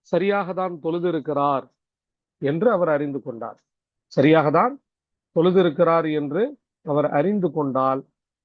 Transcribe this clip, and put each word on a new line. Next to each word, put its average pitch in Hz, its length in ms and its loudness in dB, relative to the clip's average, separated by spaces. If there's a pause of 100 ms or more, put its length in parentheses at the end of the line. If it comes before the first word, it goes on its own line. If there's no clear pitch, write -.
சரியாக 190 520 -2
தான் 180 300 -6
தொழுதிருக்கிறார் 147 880 -2 (680)
என்று 165 320 0
அவர் 180 180 0
அறிந்து 143 340 -2
கொண்டார். 113 380 -12 (460)
சரியாக 151 440 4
தான் 220 300 0 (540)
தொழுதிருக்கிறார் 170 760 2
என்று 151 460 -4 (240)
அவர் 147 280 0
அறிந்து 175 420 0
கொண்டால், 135 540 -2 (380)